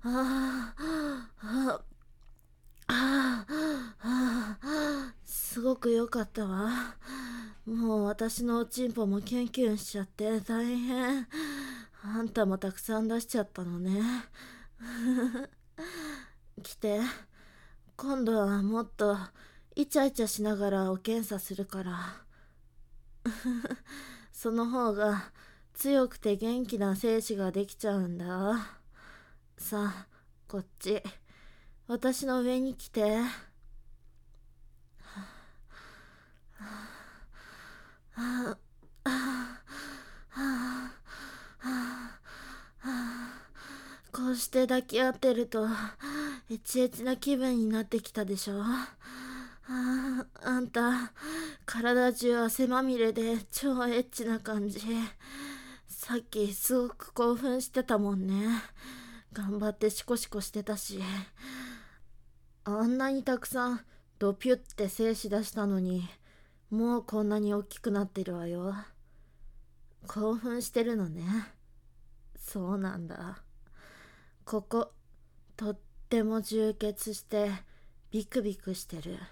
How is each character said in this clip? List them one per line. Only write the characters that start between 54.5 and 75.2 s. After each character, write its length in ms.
じ。 100
さ 280
っ 40
き 240
す 240
ご 120
く 240
興 220
奮 260
し 80
て 140
た 140
も 160
ん 140
ね。 340
頑 260
張 100
っ 80
て 120
シ 160
コ 100
シ 140
コ 100
し 120
て 120
た 140
し。 240
あ 200
ん 140
な 140
に 120
た 160
く 80
さ 220
ん 160
ド 140
ピ 200
ュ 40
っ 20
て 280
精 280
子 140
出 140
し 80
た 140
の 140
に、 280
も 300
う 40
こ 200
ん 60
な 100
に 140
大 100
き 160
く 120
な 120
っ 40
て 160
る 120
わ 120
よ。 280
興 280
奮 260
し 80
て 140
る 120
の 140
ね。 440
そ 380
う 20
な 200
ん 100
だ。 340
こ 200
こ、 280